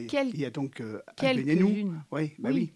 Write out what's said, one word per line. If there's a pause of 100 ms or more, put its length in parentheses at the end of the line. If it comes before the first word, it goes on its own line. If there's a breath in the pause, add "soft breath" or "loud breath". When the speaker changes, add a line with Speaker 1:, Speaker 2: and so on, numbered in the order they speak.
Speaker 1:
il
y
a
Speaker 2:
quelques-,
Speaker 1:
donc,
euh, (220)
Anne
Benenou.
Speaker 2:
quelques-unes.
Speaker 1:
Oui,
bah
Speaker 2:
Oui,
Speaker 1:
oui,